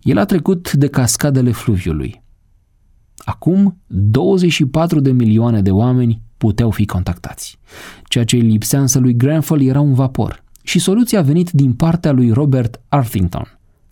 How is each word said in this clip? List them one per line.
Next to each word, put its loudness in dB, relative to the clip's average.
el 0
a 2
trecut -2
de 2
cascadele 0
fluviului. -4
Acum, -2
douăzeci 0
și 0
patru 0
de 2
milioane 2
de 2
oameni 0
puteau 0
fi -2
contactați. -8
Ceea -2
ce 0
îi 2
lipsea 2
însă 0
lui 2
Grenfell 0
era 2
un 2
vapor. -2
Și -2
soluția 0
a 2
venit 0
din 2
partea 0
lui 2
Robert 0
Arthington, -4